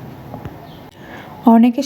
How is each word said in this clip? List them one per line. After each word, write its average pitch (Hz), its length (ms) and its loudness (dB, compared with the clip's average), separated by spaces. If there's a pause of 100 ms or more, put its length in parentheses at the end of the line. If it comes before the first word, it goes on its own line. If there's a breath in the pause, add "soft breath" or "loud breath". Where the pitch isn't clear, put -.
(1500 loud breath)
অনেকে 233 400 4